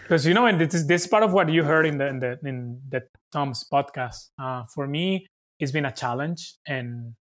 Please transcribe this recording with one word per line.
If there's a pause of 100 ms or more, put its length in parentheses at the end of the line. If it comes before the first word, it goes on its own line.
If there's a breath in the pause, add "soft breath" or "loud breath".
'cause,
you
know,
and
this
is,
this
is
part
of
what
you
heard
in
the,
in
the,
in
the (280)
Tom's
podcast. (120)
Uh,
for
me, (320)
it's
been
a
challenge, (120)
and, (140)